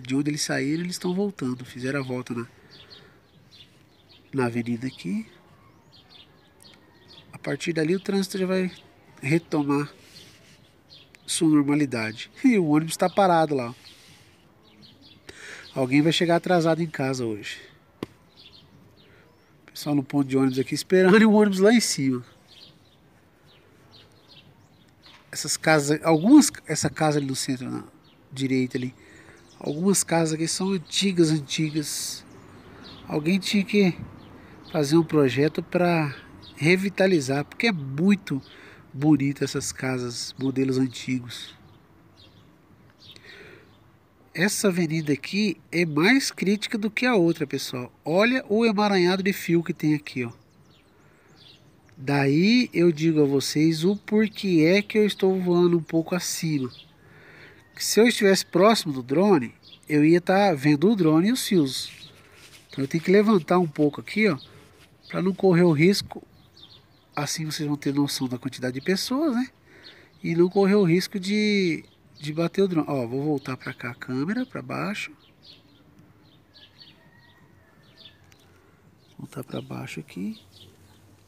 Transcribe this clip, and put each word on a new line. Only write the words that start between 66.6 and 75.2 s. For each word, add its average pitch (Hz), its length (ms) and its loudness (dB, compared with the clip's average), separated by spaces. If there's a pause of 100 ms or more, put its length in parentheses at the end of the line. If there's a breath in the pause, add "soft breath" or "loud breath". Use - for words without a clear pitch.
Assim 156 300 -6
vocês 151 220 -6
vão 147 100 -2
ter 143 160 -4
noção 139 340 -2
da 123 120 -6
quantidade 127 340 -8
de 135 80 -10
pessoas, 254 540 -2
né? 254 120 -2 (760 loud breath)
E 170 120 -2
não 175 140 4
correr 196 260 2
o 208 80 4
risco 185 360 0
de, 196 640 0 (340)
de 151 140 -10
bater 170 300 -2
o 202 40 2
drone. 160 220 -2
Ó, 131 160 -2
vou 131 180 -6
voltar 139 320 -4
pra 131 180 -12
cá 123 180 -12
a - 40 -14
câmera, 170 500 -6
pra 131 180 -12
baixo. 147 480 -8 (4000)